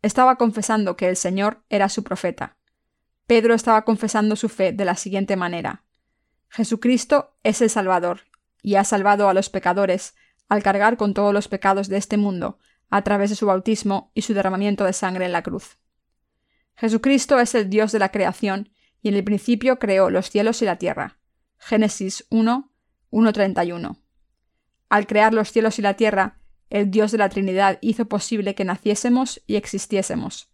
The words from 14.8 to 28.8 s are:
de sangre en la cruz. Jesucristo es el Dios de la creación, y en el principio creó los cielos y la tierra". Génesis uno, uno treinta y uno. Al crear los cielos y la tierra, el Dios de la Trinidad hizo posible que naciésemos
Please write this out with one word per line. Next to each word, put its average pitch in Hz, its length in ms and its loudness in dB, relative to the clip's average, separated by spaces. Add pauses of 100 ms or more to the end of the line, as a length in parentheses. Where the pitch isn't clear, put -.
de 185 80 2
sangre 185 340 -4
en 180 60 -4
la 170 120 -2
cruz. - 340 -12 (1000)
Jesucristo 262 640 2
es 240 160 0
el 208 140 0
Dios 214 240 0
de 214 60 0
la 196 100 2
creación, 196 600 -4 (320)
y 214 60 -4
en 202 80 0
el 196 80 0
principio 240 560 0
creó 190 300 2
los 185 200 -2
cielos 220 320 0
y 233 40 0
la 180 120 -2
tierra". 165 420 -8 (380)
Génesis 208 720 -2
uno, 226 440 0 (380)
uno 220 200 4
treinta 196 320 0
y 175 80 -4
uno. 170 260 -12 (920)
Al 208 180 2
crear 214 260 4
los 214 200 -2
cielos 220 260 0
y - 20 -4
la 202 120 0
tierra, 202 480 0 (280)
el 202 220 0
Dios 208 220 2
de 226 40 -2
la 202 120 2
Trinidad 196 520 0
hizo 220 280 -2
posible 202 460 -4
que 190 100 -4
naciésemos 226 840 0